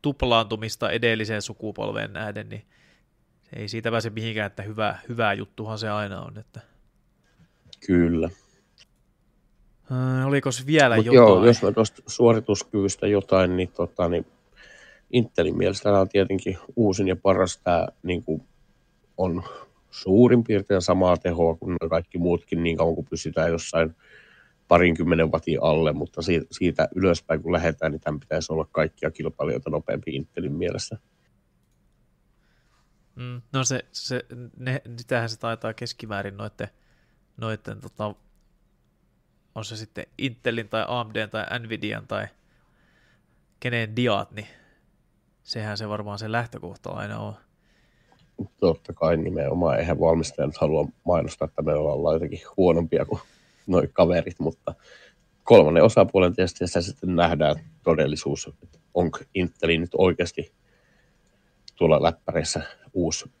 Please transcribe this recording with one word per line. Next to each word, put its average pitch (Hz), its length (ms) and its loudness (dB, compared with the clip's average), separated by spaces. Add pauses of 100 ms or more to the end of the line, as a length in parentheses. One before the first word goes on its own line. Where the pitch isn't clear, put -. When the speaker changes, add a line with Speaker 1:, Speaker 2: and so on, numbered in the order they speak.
Speaker 1:
tuplaantumista 113 880 0
edelliseen 110 520 0
sukupolveen 107 720 -8
nähden, 104 360 -10
niin 107 160 -16 (920)
ei 107 120 -12
siitä 113 220 -6
pääse 113 200 -2
mihinkään, 110 360 -6
että 98 160 -12
hyvä, 107 360 -4 (100)
hyvä 113 240 -2
juttuhan 107 460 -10
se 110 100 -8
aina 104 340 -6
on, 107 160 -16
että 110 220 -20 (1300)
Speaker 2:
Kyllä. 85 440 2 (1600)
Speaker 1:
Öö, 131 360 -2
olikos 131 400 -2
vielä 139 300 6
Speaker 2:
Mut 110 100 4
Speaker 1:
jotain? 120 220 12
Speaker 2:
joo, 95 160 8
jos 120 180 8
mä 101 100 2
tosta - 340 0
suorituskyvystä 107 1000 2
jotain, 95 500 2
niin 90 120 -2
tota, 87 400 -4
niin 85 180 -2 (840)
Intelin 113 480 0
mielestä 98 320 0
tää 98 100 6
on 95 80 2
tietenkin 95 500 -2 (180)
uusin 98 320 2
ja 92 80 0
paras. 95 420 0
Tää 85 300 0 (140)
niinku 82 440 -6 (680)
on 87 260 -2 (480)
suurin 117 540 6
piirtein 98 380 0
samaa 90 340 4
tehoa 85 380 0
kuin 87 260 -6
noi 82 80 -4
kaikki 82 300 -4
muutkin, 85 440 -2
niin 85 140 -2
kauan 82 180 0
kuin 80 160 -8
pysytään 80 400 -4
jossain 82 460 -2 (720)
parinkymmenen 82 640 4
watin 80 300 -2
alle, 78 300 2
mutta 73 300 -8
si-, 82 280 0
siitä - 440 -2
ylöspäin 85 480 0
kun 82 100 -4
lähdetään, 80 400 -2
niin 76 80 -8
tän 76 200 -6
pitäisi 80 320 -6
olla 80 200 -4
kaikkia 78 380 -2
kilpailijoita - 600 -6
nopeampi 78 460 -6
Intelin - 360 -8
mielessä. - 460 -6 (2250)
Speaker 1:
Mm, 123 280 -14 (100)
no 131 120 -2
se, 127 280 -2
se, - 320 -8 (320)
ne, 127 260 -6 (140)
sitähän 117 320 -4
se 110 100 -10
taitaa 113 360 -6
keskimäärin 104 600 -10
noitten, 104 320 -10 (680)
noitten 107 440 -10
tota, - 340 -10 (1400)
on 110 100 -12
se 110 120 -14
sitten - 300 -14 (120)
Intelin 117 500 -6
tai 110 200 -4
A 120 160 -4
M 110 100 -14
D:n 110 160 -4
tai 110 280 -8
Nvidian 107 480 -8
tai 104 200 -8 (1300)
kenen 117 360 -4
diat, 110 340 0
niin 107 160 -16 (960)
sehän 107 360 -8
se 107 100 -8
varmaan 104 300 -8
se 110 140 -8
lähtökohta 117 580 -8
aina 104 280 -10
on. 107 160 -10 (1300)
Speaker 2:
Totta 85 320 -2
kai 82 240 0
nimenomaan, 78 640 -2
eihän 80 220 -2
valmistajat 80 560 -2
halua 76 320 0 (180)
mainostaa, 80 420 -2
että - 140 -8
me 76 120 0
ollaan 76 400 0
jotenkin 80 260 -6 (160)
huonompia 82 480 2
kuin - 160 -6 (460)
noi 90 260 2
kaverit, 87 460 2
mutta - 360 -6 (680)
kolmannen 82 380 10
osapuolen 95 540 6
testissä 90 440 -2
sitten 87 360 -4
nähdään 78 400 2 (260)
todellisuus, 73 640 -2
että - 320 -20 (160)
onko 87 240 -2 (160)
Intel 82 440 -2
nyt 85 200 -6
oikeasti 85 540 0 (1200)
tuolla 78 260 4
läppäreissä 80 600 -2 (300)
uusi 82 380 -4 (100)